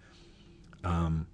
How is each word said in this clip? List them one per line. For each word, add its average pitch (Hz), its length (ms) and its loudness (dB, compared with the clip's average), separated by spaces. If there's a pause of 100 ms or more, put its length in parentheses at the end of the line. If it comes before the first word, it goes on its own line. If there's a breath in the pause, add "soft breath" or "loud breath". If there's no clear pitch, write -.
(840 soft breath)
Um, 85 500 2